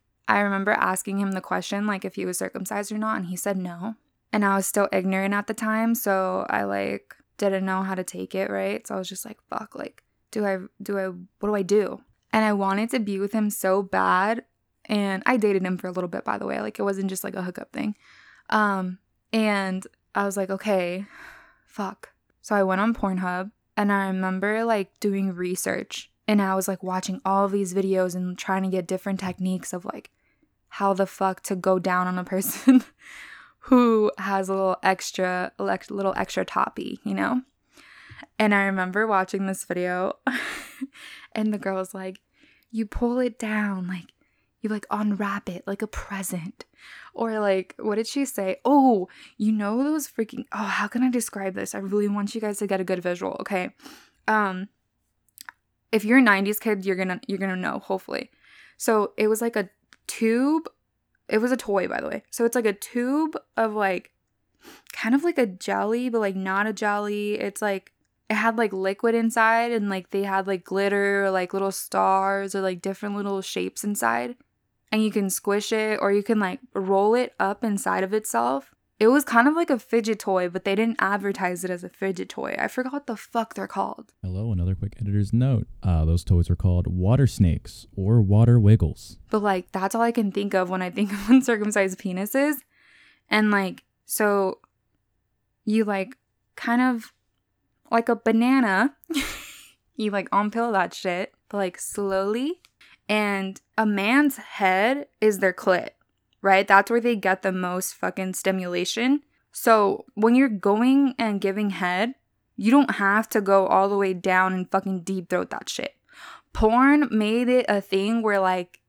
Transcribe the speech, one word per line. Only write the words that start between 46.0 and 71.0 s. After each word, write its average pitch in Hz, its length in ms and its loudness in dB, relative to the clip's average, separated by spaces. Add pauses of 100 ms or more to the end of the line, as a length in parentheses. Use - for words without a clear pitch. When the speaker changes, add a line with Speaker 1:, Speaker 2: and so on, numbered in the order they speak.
Speaker 1:
Or, 220 260 -4
like, 190 380 0
what 208 180 -2
did 220 100 0
she 277 180 -2
say? 190 400 -4
Oh, 247 440 4 (280)
you 214 140 0
know 214 320 0
those 302 260 -2
freaking, - 440 -6
oh, - 60 -6
how 208 280 -4
can 240 160 -2
I 254 80 4
describe 196 440 -4
this? 196 200 -8
I 202 40 -8
really 202 280 0
want 202 280 -2
you 226 60 -6
guys 208 180 -4
to 202 100 -2
get 190 120 0
a 185 40 -6
good 180 180 -2
visual, 180 380 -4
okay? 185 340 -4 (540)
Um, 202 400 0 (1200)
if 208 140 0
you're 233 140 6
a 269 40 10
nineties 202 380 4
kid, 202 260 -2
you're 185 100 0
gonna, 185 300 -4
you're 196 120 -4
gonna 190 180 -4
know, 185 240 -4
hopefully. - 500 -6 (460)
So 214 400 0
it 214 100 2
was, 220 160 0
like, 233 140 -2
a 196 120 -2 (380)
tube. 262 640 2 (600)
It 220 100 2
was 240 120 2
a 262 60 2
toy, 196 320 0
by - 120 -4
the - 80 -6
way. - 220 -8
So - 140 0
it's, 233 100 2
like, 233 120 2
a 208 60 2
tube 269 640 -2 (200)
of, 220 180 0
like, 190 380 -2 (800)
kind 226 220 0
of 277 100 2
like 339 140 0
a 240 80 4
jelly, 202 600 -2
but, 226 120 0
like, 196 160 0
not 190 320 0
a 214 40 -2
jelly. 208 640 -2
It's, 202 260 -6
like, 196 320 -4 (380)
it 214 40 -2
had, 220 220 0
like, 220 160 0
liquid 196 440 0
inside 226 560 2
and, 208 180 -2
like, 190 200 -6
they 196 120 -2
had, 190 240 -2
like, 185 180 -2
glitter 202 600 0